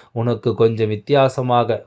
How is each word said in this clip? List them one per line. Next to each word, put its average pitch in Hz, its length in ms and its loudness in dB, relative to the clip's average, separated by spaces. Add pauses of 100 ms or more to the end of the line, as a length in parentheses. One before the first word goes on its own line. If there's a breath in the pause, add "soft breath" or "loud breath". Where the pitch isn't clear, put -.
(160 soft breath)
உனக்கு 117 400 -2
கொஞ்சம் 113 380 2
வித்தியாசமாக 123 920 0